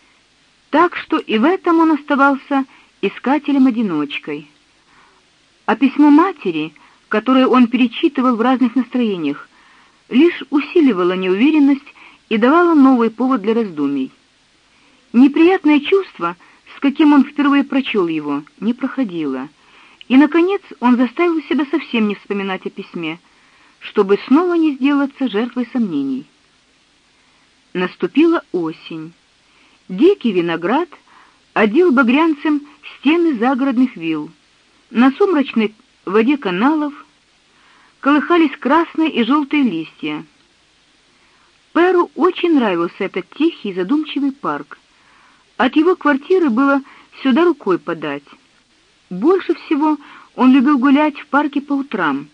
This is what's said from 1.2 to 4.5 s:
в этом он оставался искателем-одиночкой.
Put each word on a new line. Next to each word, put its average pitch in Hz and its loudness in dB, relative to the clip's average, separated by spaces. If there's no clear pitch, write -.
в 214 2
этом 339 0
он 320 4
оставался 277 0
искателем-одиночкой. 208 -2